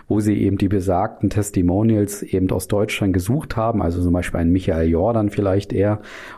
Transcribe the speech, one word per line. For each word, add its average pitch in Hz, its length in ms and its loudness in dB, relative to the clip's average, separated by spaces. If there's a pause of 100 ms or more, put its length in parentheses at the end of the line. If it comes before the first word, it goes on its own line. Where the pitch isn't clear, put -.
wo 104 120 0
sie 104 220 2
eben 98 160 0
die 98 100 2
besagten 95 600 0
Testimonials 101 920 0
eben 92 280 0
aus 110 180 -4
Deutschland 101 460 0
gesucht 92 420 -2
haben, 113 240 0
also 87 220 -2
zum 87 100 2
Beispiel 87 280 -2
einen 85 120 4
Michael 82 380 0
Jordan 104 400 0
vielleicht 101 420 -2
eher 104 300 0 (360)